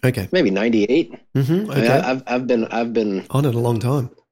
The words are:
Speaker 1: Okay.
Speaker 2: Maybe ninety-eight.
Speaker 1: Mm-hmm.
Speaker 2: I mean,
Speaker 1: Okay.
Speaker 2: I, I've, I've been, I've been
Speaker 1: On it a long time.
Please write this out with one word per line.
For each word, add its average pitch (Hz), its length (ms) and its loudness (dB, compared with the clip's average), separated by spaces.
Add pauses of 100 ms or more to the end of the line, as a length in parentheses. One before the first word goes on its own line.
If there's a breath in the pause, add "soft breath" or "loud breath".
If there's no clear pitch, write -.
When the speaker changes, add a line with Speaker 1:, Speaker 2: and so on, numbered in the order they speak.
Speaker 1:
Okay. 110 280 -2
Speaker 2:
Maybe 170 180 2
ninety-eight. 113 640 0 (200)
Speaker 1:
Mm-hmm. 135 180 0
Speaker 2:
I 175 40 2
mean, 214 140 -4
Speaker 1:
Okay. 131 180 0
Speaker 2:
I, 127 220 2
I've, 131 160 -4
I've 127 200 -2
been, 117 200 2
I've 117 260 -4
been 104 380 -2
Speaker 1:
On 139 160 2
it 117 80 0
a 117 40 0
long 117 200 0
time. 127 320 -2 (220)